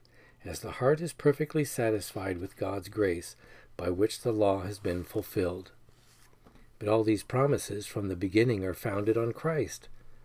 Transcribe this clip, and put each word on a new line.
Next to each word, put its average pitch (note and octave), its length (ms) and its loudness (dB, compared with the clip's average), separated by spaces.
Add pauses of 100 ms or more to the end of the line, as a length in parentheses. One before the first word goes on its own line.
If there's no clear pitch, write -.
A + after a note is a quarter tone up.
(440)
as E2 160 -10
the F2 120 -10
heart D3 280 2
is E3+ 120 -6
perfectly D3 520 2
satisfied G#2 720 -2
with F#2 180 -8
God's F#2+ 320 -4
grace F#2+ 460 0 (420)
by F2+ 140 -2
which F#2 300 2
the A#2+ 120 0
law G2+ 280 4
has G2+ 180 -6
been F2+ 260 -2
fulfilled. F#2 680 -4 (1080)
But - 100 -4
all A2+ 160 6
these G#2+ 180 2
promises A#2+ 640 0
from G2+ 220 -4
the F#2 80 -2
beginning G2+ 480 2
are F#2 80 -2
founded G#2 460 0
on A#2 140 0
Christ, D#3 560 -4 (360)